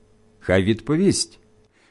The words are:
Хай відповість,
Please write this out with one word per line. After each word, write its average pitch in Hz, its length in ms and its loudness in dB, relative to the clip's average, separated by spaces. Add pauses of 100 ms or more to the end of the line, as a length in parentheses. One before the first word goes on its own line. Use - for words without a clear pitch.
(400)
Хай 95 220 0
відповість, 143 760 -2 (520)